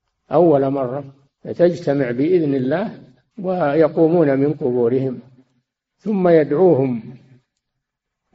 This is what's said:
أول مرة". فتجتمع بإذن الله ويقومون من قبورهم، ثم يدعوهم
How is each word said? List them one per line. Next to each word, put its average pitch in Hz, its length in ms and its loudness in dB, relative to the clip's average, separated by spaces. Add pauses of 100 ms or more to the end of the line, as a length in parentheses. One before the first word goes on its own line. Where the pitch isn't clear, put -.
(320)
أول 143 380 4
مرة". 135 340 -6 (400)
فتجتمع 143 680 -2
بإذن 147 440 0
الله 143 440 -4 (400)
ويقومون 160 1000 0
من 143 140 0
قبورهم، 127 640 -2 (800)
ثم 190 300 -2
يدعوهم 143 920 2 (1160)